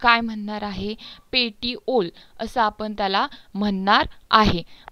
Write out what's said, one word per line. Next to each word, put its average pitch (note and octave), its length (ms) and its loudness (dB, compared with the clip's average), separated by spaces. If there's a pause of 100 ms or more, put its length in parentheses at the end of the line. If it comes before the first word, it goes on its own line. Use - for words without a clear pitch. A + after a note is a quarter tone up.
काय A#3 200 4
म्हणणार G#3+ 420 -6
आहे, G#3 320 -6 (380)
petiole A#3+ 760 -2 (320)
असं A#3+ 200 -4
आपण G#3+ 320 -2
त्याला G3+ 340 -2 (280)
म्हणणार G3+ 520 2 (240)
आहे. G3+ 320 4 (300)